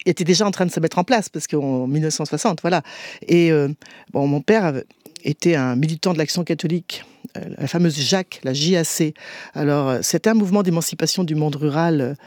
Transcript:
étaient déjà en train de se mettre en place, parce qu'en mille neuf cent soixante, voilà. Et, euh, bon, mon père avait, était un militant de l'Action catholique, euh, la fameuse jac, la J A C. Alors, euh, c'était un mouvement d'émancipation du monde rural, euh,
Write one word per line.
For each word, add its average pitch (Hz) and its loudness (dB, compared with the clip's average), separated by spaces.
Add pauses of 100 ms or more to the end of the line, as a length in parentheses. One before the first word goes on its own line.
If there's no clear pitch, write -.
étaient 180 2
déjà 185 2
en 196 2
train 190 0
de 175 0
se - -4
mettre 160 0
en 180 4
place, 226 2
parce - -8
qu'en 135 0
mille 151 0
neuf 156 -2
cent 156 -4
soixante, 156 -2
voilà. 170 0 (440)
Et, 170 6
euh, 147 4 (460)
bon, 139 2
mon 143 2
père 208 4
avait, 139 -2 (400)
était 160 0
un 127 0
militant 156 0
de 160 -2
l'Action 160 -2
catholique, 170 -4 (320)
euh, - -12 (160)
la 139 -4
fameuse 165 0
jac, 185 -2
la 131 -2
J 160 2
A 165 2
C. 156 -2 (400)
Alors, 147 0
euh, 127 0
c'était - 0
un 226 4
mouvement 208 2
d'émancipation 170 -2
du 151 -2
monde 151 -2
rural, 151 0
euh, 131 -2 (140)